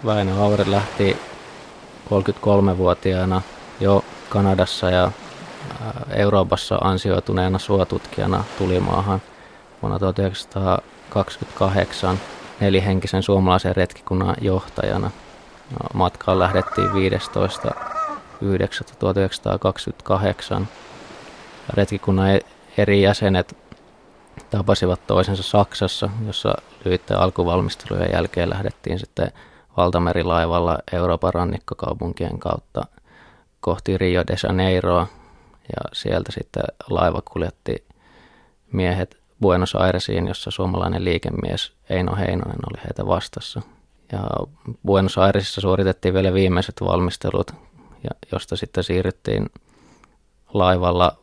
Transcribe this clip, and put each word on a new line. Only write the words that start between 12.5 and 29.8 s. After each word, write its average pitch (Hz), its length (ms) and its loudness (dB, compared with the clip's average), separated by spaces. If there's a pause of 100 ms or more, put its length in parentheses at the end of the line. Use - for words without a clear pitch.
nelihenkisen 95 640 2
suomalaisen 92 520 4
retkikunnan 95 640 0
johtajana. 98 720 -2 (600)
No, 131 60 -8 (160)
matkaan 92 460 0
lähdettiin 95 540 0
viidestoista 95 800 -2 (680)
yhdeksättä 98 580 -2
tuhat 95 180 0
yhdeksänsataakaksikymmentäkahdeksan. 98 1500 -2 (1000)
Retkikunnan 98 600 2
e-, 98 160 4 (320)
eri 101 240 4
jäsenet 95 560 2 (920)
tapasivat 92 580 2
toisensa 95 360 2
Saksassa, - 680 0 (180)
jossa - 280 0 (300)
lyhyitten - 340 0
alkuvalmistelujen 92 920 0
jälkeen 87 380 0
lähdettiin 92 500 -4
sitten - 320 -4 (460)
valtamerilaivalla 87 1000 2 (140)